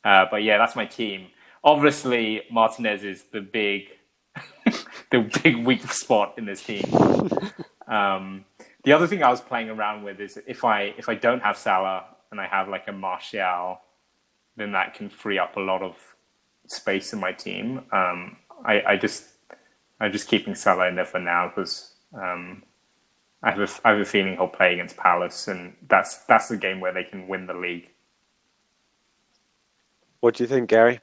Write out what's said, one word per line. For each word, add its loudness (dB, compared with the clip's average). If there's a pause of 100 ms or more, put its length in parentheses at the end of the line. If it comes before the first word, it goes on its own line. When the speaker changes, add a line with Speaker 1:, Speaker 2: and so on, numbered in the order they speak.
Speaker 1:
Uh, 8
but -2
yeah, 4
that's 2
my -4
team. -8 (360)
Obviously, 2
Martinez 2
is -10
the -10
big, -4 (460)
<laughs> -14 (460)
the 4 (140)
big 4
weak 2
spot 0
in -10
this -10
team. -6
Speaker 2:
<laughs> 4 (580)
Speaker 1:
Um, -2 (400)
the 8
other 6
thing -2
I 6
was 0
playing -8
around -6
with -12
is -12
if -10
I, 2
if -8
I -2
don't 0
have 0
Salah -2 (260)
and -12
I -8
have, -2
like, -8
a -10
Martial, -6 (760)
then -8
that -2
can -12
free -6
up -4
a -8
lot -2
of -10 (720)
space -4
in -8
my -4
team. -10
Um, -2 (280)
I, 2
I 2
just, -4 (720)
I'm -2
just -8
keeping 0
Salah 2
in -4
there -2
for -6
now -2
'cause, -10 (200)
um, -10 (800)
I 2
have -4
a, 0 (200)
I 8
have 4
a 0
feeling 0
he'll 0
play 2
against -6
Palace, 0
and -10 (120)
that's, 2
that's 4
the -6
game -4
where -4
they -6
can -14
win -8
the -8
league. -8 (2250)
Speaker 2:
What 4
do -2
you -2
think, 0
Gary? 6